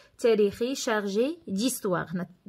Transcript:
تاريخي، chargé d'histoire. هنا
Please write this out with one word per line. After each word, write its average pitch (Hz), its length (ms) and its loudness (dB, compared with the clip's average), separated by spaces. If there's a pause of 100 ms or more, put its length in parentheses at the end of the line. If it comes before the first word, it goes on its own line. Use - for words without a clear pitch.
(180)
تاريخي، 226 580 2
chargé 220 760 -2
d'histoire. 190 640 -2
هنا 180 160 -6 (200)